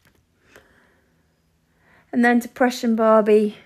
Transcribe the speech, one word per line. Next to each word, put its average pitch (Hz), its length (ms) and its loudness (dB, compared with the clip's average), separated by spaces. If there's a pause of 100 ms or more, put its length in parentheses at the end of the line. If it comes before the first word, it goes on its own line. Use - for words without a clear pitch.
(2250)
And 240 60 0
then 240 160 2
Depression 247 560 -4
Barbie 214 720 2